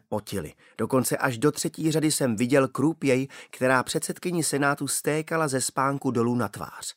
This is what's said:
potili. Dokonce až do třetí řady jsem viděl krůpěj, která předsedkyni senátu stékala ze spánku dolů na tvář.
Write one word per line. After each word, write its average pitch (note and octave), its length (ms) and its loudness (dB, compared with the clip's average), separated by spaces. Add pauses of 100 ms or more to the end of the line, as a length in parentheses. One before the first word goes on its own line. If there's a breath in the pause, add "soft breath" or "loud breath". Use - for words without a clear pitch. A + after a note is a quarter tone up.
potili. G2 440 -6 (240 soft breath)
Dokonce B2 400 0
až B2+ 200 0
do C#3+ 140 2
třetí D#3 400 -2
řady D3+ 200 2
jsem B2+ 240 0
viděl B2+ 320 4
krůpěj, C3+ 600 0 (220 loud breath)
která B2+ 340 2
předsedkyni E3+ 600 -4
senátu C#3+ 440 0
stékala D#3 600 -2
ze C3 140 0
spánku C3+ 500 0
dolů A#2+ 240 2
na A2+ 120 0
tvář. - 500 -12